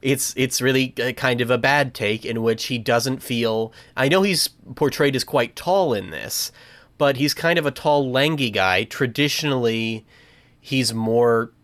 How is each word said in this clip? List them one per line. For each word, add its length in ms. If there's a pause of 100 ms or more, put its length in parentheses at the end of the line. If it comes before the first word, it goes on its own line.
It's, 340
it's 260
really 380
a 140
kind 260
of 100
a 80
bad 380
take 300
in 180
which 220
he 120
doesn't 460
feel, 480 (240)
I 140
know 140
he's 260 (260)
portrayed 400
as 80
quite 320
tall 380
in 160
this, 420 (460)
but 180
he's 180
kind 240
of 80
a 60
tall, 400
lanky 400
guy. 320
Traditionally, 1200 (540)
he's 340
more 580 (120)